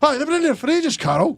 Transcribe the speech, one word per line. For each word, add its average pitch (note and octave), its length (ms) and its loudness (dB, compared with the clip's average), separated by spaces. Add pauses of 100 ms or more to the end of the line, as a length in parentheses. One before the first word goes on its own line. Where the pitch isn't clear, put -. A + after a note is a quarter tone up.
Oh, D4 120 4
you've C4+ 140 -2
been E4 100 -2
in F4 60 0
there D#4 120 2
for B3+ 160 -6
ages, E4 260 0
Carol. D#3 420 0